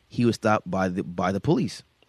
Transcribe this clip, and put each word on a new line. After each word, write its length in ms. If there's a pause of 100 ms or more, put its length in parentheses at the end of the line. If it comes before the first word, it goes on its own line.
he 180
was 100
stopped 340
by 200
the, 140
by 280
the 100
police, 400 (280)